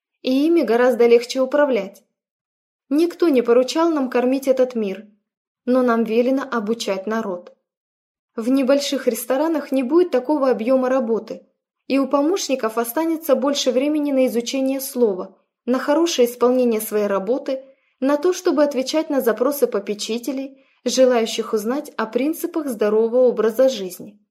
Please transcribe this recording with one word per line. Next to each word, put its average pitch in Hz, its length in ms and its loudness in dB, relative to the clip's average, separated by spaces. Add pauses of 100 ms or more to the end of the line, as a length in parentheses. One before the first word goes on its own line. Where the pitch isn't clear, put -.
(220)
и 269 260 0
ими 339 160 4
гораздо 240 440 4
легче 240 320 4
управлять. 262 640 0 (880)
Никто 339 360 2
не 254 120 4
поручал 254 480 2
нам 277 200 -2
кормить 262 400 0
этот 254 260 2
мир, 208 320 -6 (560)
но 254 180 2
нам 233 220 2
велено 240 400 0
обучать 220 640 -4
народ. 208 460 -6 (840)
В 226 140 -4
небольших 269 580 0
ресторанах 285 640 -2
не 269 100 0
будет 330 300 2
такого 262 380 0
объёма 247 400 0
работы, 226 580 -4 (400)
и 277 120 0
у 269 100 0
помощников 285 680 -2
останется 311 580 -2
больше 262 360 0
времени 294 400 0
на 262 160 2
изучение 262 540 -4
слова, 202 560 -2 (280)
на 247 140 0
хорошее 294 480 2
исполнение 240 540 2
своей 208 260 -2
работы, 240 560 -4 (380)
на 285 160 2
то, 349 160 2
чтобы 302 280 0
отвечать 262 480 0
на 269 120 0
запросы 240 460 0
попечителей, 240 960 -6 (180)
желающих 233 720 2
узнать 240 420 -4
о 220 120 -6
принципах 302 600 -4
здорового 220 520 0
образа 226 500 4
жизни. 202 500 -8 (120)